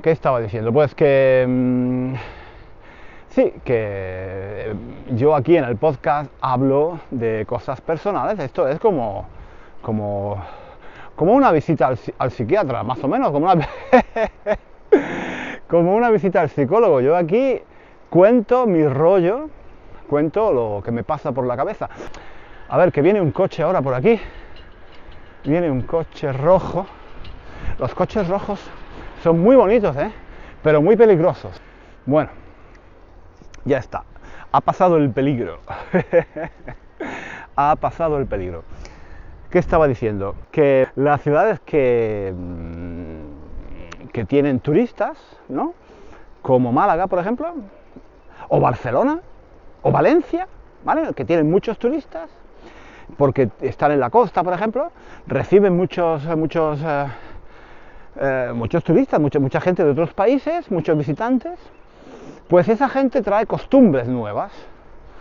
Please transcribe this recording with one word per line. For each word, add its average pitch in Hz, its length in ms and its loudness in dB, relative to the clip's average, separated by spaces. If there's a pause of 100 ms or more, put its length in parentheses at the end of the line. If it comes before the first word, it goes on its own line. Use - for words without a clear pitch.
¿Qué 160 100 2
estaba 135 300 0
diciendo? 113 320 -2
Pues 143 200 2
que, 135 540 4
mm, 127 640 0 (1160)
sí, 247 240 2 (100)
que, 127 120 0
eh, 98 1000 -8 (380)
yo 139 240 2
aquí 156 220 4
en 147 60 2
el 120 140 -4
podcast 147 540 -2 (100)
hablo 135 580 0 (100)
de 110 380 -4
cosas 123 340 -8
personales. 170 580 -4
Esto 147 280 -2
es 147 120 -2
como... 117 460 -2 (560)
Como, 104 600 -4 (720)
como 175 180 2
una 254 180 6
visita 156 360 2
al 127 100 -2
si-, - 200 -12
al 131 140 -2
psiquiatra, 123 520 -2
más 117 200 -6
o 131 40 -2
menos, 226 240 0
como 147 200 2
una, 175 60 6
<laughs> 143 100 0 (2000)
como 170 280 2
una 240 140 2
visita 196 320 2
al 147 80 0
psicólogo. 156 520 4
Yo 139 140 4
aquí 208 460 0 (480)
cuento 240 580 4
mi 165 180 4
rollo, 180 640 2 (600)
cuento 160 420 0
lo 110 320 -2
que 120 80 -6
me 117 120 -4
pasa 151 280 -6
por 127 140 -4
la 123 100 -2
cabeza. 147 320 -6 (800)
A 127 100 -2
ver, 170 140 4
que 143 100 0
viene 196 200 4
un 151 100 2
coche 175 320 -2
ahora 170 180 0
por 131 120 -2
aquí. 175 260 2 (1300)
Viene 165 260 0
un 127 120 -2
coche 151 500 -4
rojo. 160 520 2 (920)
Los 123 180 -4
coches 180 320 -2
rojos 190 320 -4 (640)
son 165 160 4
muy 220 160 6
bonitos, 202 400 4
¿eh? 165 160 -4 (520)
Pero 151 180 6
muy 196 160 6
peligrosos. 170 640 4 (440)
Bueno, 139 240 2 (1400)
ya 123 120 2
está. - 260 -10 (480)
Ha - 100 2
pasado 175 360 2
el 143 140 4
peligro. 117 480 -2 (340)
<laughs> 165 560 0 (1120)
Ha 147 140 4
pasado 151 440 -2
el 131 60 -2
peligro. 90 380 -6 (840)
¿Qué 175 100 2
estaba 160 300 2
diciendo? 104 440 -4 (160)
Que 135 460 4
las 143 260 0
ciudades 165 380 0
que, 113 720 0
mm, 85 1800 -12
que 117 100 -6
tienen 139 380 2
turistas, 226 560 0 (320)
¿no? 277 240 -6 (680)
Como 123 300 2
Málaga, 175 360 2
por 185 120 0
ejemplo, 247 340 -4 (920)
o 143 140 2
Barcelona, 139 580 0 (640)
o 139 100 0
Valencia, 294 560 2 (360)
¿vale? 196 300 -2
Que 131 120 -6
tienen 156 240 2
muchos 196 280 0
turistas, 311 520 -6 (880)
porque 135 320 2 (120)
están 135 300 0
en 147 80 2
la 123 100 0
costa, 208 340 2
por 180 100 -2
ejemplo, 220 380 -4 (360)
reciben 180 480 4
muchos, 170 480 0 (140)
muchos, 156 460 0
eh, 143 220 -2 (1120)
eh, 131 340 -2
muchos 117 300 -2
turistas, 196 360 2
mucha, 147 200 0
mucha 143 220 0
gente 180 220 0
de 147 80 4
otros 156 220 0
países, 285 580 0
muchos 170 260 0
visitantes. 226 640 -4 (880)
Pues 175 200 4
esa 226 220 2
gente 269 320 0
trae 202 240 0
costumbres 170 600 4
nuevas, 123 440 -4 (680)